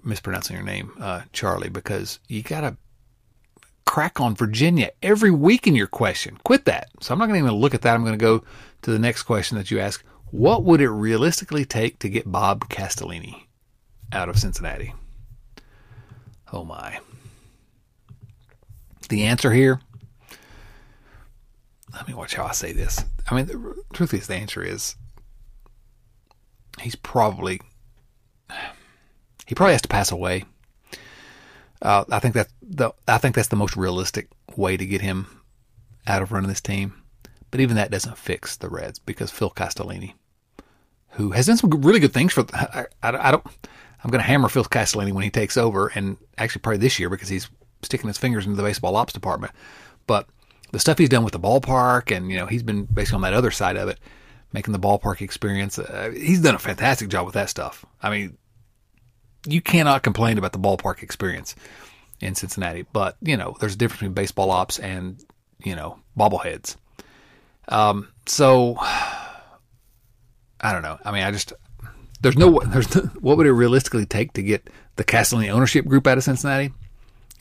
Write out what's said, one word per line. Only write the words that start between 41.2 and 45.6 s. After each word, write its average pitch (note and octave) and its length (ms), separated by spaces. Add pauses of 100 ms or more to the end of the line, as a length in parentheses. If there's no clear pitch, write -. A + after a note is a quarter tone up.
has B2 160
done A3+ 100
some F#3+ 140 (100)
really F#3+ 180
good C#3+ 140
things D#3 200
for, A#2 200
I, - 320 (160)
I, A#2+ 280
I - 20
don't, - 140 (580)
I'm A#2 80
gonna B2 120
hammer B2+ 260
Phil B2 160
Castellini G2+ 480
when F#2+ 100
he G#2 80
takes G#2+ 260
over, G#2+ 300